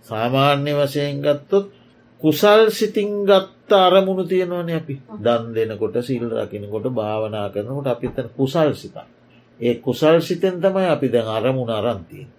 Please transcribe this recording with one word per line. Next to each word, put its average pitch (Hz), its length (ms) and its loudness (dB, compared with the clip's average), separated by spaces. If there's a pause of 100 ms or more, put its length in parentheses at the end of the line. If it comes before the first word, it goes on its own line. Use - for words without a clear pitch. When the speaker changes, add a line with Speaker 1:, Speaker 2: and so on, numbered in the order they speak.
Speaker 1:
සාමාන්‍ය 139 680 0
වශයෙන් 143 460 -2
ගත්තොත් 147 460 0 (540)
කුසල් 208 500 6
සිතින් 208 400 -2 (120)
ගත්ත 196 500 2
අරමුණු 190 520 4
තියෙනවනේ 175 520 -2
අපි. 151 260 -8
Speaker 2:
ඔව්. - 160 -18
Speaker 1:
දන් 117 320 0
දෙනකොට, 110 480 -2
සිල් 120 320 -4
රකිනකොට, 104 600 -6
භාවනා 107 580 -4
කරනකොට 123 380 -6
අපි 123 200 -4
එතන 120 240 -6
කුසල් 139 420 0
සිතක්. - 240 -12 (640)
ඒ 120 160 2
කුසල් 156 440 2
සිතෙන් 180 360 -2
තමයි 190 300 0
අපි 139 220 0
දැන් 110 200 0
අරමුණ 117 420 -2
අරන් 107 340 -2
තියෙන්නේ. - 340 -20